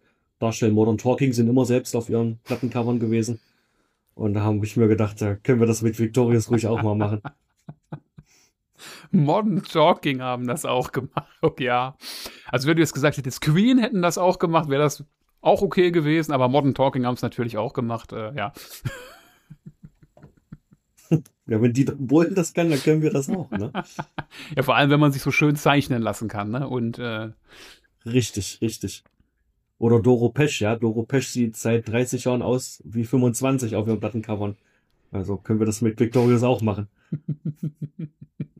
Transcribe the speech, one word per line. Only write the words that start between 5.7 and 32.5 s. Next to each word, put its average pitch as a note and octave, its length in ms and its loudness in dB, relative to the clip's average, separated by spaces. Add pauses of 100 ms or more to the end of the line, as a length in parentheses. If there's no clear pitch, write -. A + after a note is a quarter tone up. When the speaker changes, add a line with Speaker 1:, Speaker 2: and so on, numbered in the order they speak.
Speaker 1:
mit A2+ 160 -2
Victorious A#2 520 2
ruhig A2 160 0
auch G#2+ 160 0
mal G#2+ 120 0
machen. G#2 320 -2
<laughs> - 40 -12 (1800)
Speaker 2:
Modern F#3+ 520 2
Talking D#3 600 2
haben B2 240 -4
das B2 180 -4
auch B2+ 280 -2
gemacht, - 640 -4
ja. B2+ 380 0 (500)
Also C3+ 220 -2
wenn E3 80 4
du E3 60 4
jetzt D3+ 100 0
gesagt C#3 240 0
hättest, B2+ 240 -8
Queen G#3+ 380 4
hätten G#3+ 240 0
das F3 160 0
auch F#3 200 2
gemacht, E3 300 0
wäre C#3 140 2
das D3 220 0 (360)
auch - 220 4
okay F3+ 280 2
gewesen, D#3 420 0
aber B2+ 160 2
Modern C#3 260 2
Talking C3 320 0
haben's B2 160 -4
natürlich A#2 360 -4
auch A2+ 140 -4
gemacht, A#2 400 -6
äh, A2 220 -10
ja. G#2 180 -6 (2500)
<laughs> D#3+ 120 2 (240)
Speaker 1:
Ja, A2 140 0
wenn A#2+ 120 4
die C3 120 2 (140)
wollen, E3 380 2
das E3+ 180 -2
kann, E3+ 160 0
dann C#3+ 80 0
können D#3 240 2
wir D#3 80 2
das C#3 180 -2
auch, F#3 220 -6
ne? G#2 220 -6 (420)
Speaker 2:
<laughs> - 420 -14
Ja, E3 60 0
vor B2 140 2
allem, C#3 140 4
wenn D3 100 6
man D3 100 6
sich C3+ 120 -4
so C#3 100 -2
schön D3+ 240 2
zeichnen C#3+ 440 2
lassen G#2+ 280 -4
kann, G#2 240 -6
ne? C3 160 -4
Und, A#2+ 320 -4
äh A2 300 -8 (760)
Speaker 1:
Richtig, A2+ 560 -2
richtig. A2+ 400 -6 (760)
Oder A#2 200 4
Doro A#2+ 300 4
Pesch, D3 320 0
ja. A2 160 0
Doro A2+ 260 -2
Pesch B2+ 240 -2
sieht A#2 300 -2
seit A2+ 320 -2
dreißig B2 380 -2
Jahren B2 160 0
aus B2 420 -4